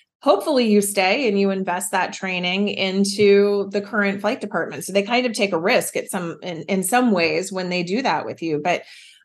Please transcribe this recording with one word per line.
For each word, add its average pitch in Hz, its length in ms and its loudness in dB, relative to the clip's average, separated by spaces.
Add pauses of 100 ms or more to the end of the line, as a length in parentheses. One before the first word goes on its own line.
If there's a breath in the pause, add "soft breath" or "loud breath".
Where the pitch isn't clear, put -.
(220 loud breath)
Hopefully 294 440 4
you 208 160 6
stay 202 460 0
and 202 120 2
you 196 120 2
invest 190 400 -4
that 190 220 0
training 185 560 -2
into 202 1000 2
the 208 100 -2
current 202 400 -2
flight 233 200 -2
department. 165 420 -6
So - 80 -10
they 196 120 2
kind 240 220 0
of 233 80 -2
take 196 200 0
a 165 60 0
risk 180 360 0
at - 140 -6
some, 170 320 -6
in, 170 220 -10
in 190 180 0
some 240 300 2
ways 170 400 0
when 185 180 -6
they 180 140 -2
do 190 180 -2
that 165 240 -2
with - 160 -10
you. 156 220 -2
But 170 200 -2 (420 loud breath)